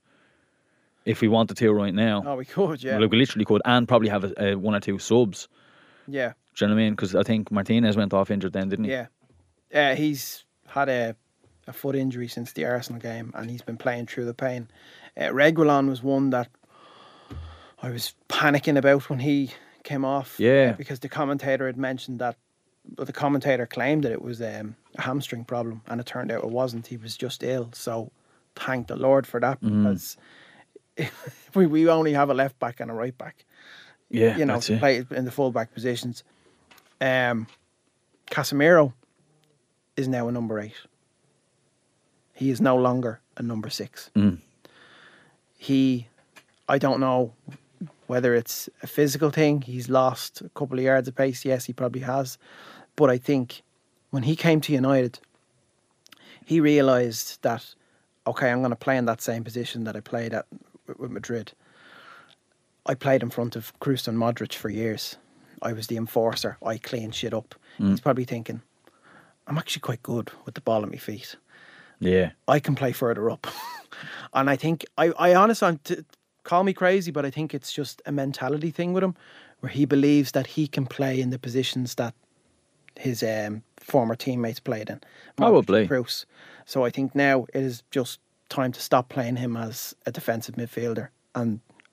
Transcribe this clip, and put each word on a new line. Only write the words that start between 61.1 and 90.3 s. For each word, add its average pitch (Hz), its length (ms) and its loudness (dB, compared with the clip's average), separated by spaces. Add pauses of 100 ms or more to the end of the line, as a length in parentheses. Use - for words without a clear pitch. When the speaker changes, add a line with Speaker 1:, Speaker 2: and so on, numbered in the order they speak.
Speaker 2:
Madrid. 113 420 -8 (1300)
I 143 100 -2
played 135 260 2
in 120 80 -4
front 120 260 -6
of 113 240 -12
Kroos 135 280 -2
and 113 100 -2
Modric 117 360 -2
for - 160 -8
years. 110 460 -6 (460)
I 113 120 -4
was 113 140 -10
the 117 100 -6
enforcer. 113 680 -2
I 113 120 -4
cleaned 113 380 -8
shit 110 180 -6
up." 110 200 -8 (260)
Speaker 1:
Mm. 101 120 2
Speaker 2:
He's 107 100 2
probably 127 240 0
thinking, 117 360 -10 (840)
"I'm 143 120 -4
actually - 220 -8
quite 117 220 -6
good 120 280 -6 (140)
with 120 100 -16
the - 60 -14
ball 110 220 0
at 101 60 -6
my - 80 -12
feet. - 380 -14 (640)
Speaker 1:
Yeah. 92 320 4 (160)
Speaker 2:
I 147 120 6
can 147 160 0
play 127 180 -2
further 117 360 -2
up." - 220 -10
<laughs> - 60 -14 (760)
And 135 160 2
I 139 60 2
think, 160 280 -2 (140)
I, 165 120 4 (100)
I 180 160 6
honestly, 208 320 6
I'm 165 120 0
t-, - 180 -6 (460)
call 175 200 2
me 196 100 2
crazy, 185 380 0
but 143 140 -2
I 135 40 -2
think 151 240 -6
it's - 180 -10
just - 360 -8
a - 40 -6
mentality 143 600 -2
thing 175 220 -4
with 185 100 2
him, 190 120 0 (440)
where 123 120 -8
he 143 140 2
believes 143 460 4
that 131 160 -2
he 151 200 -2
can 135 200 -2
play 131 340 -2
in 127 80 -2
the 127 80 -4
positions 127 580 -4
that 120 200 -4 (800)
his, 123 260 -4
um, 107 400 -4 (160)
former 113 380 2
teammates 123 460 -4
played 110 280 -6
in. 101 60 -8
Modric - 60 -18 (260)
and - 100 -20
Speaker 1:
Probably. 165 500 6
Speaker 2:
Kroos. - 380 -2 (400)
So 131 200 -2
I 120 40 2
think 135 240 -4
now 139 400 4
it 139 80 0
is 127 300 -6
just 127 280 -4 (300)
time 127 220 -2
to - 100 -10
stop 127 280 2
playing 123 260 -4
him 123 220 -4
as 113 360 -10 (140)
a - 40 -6
defensive 117 440 -6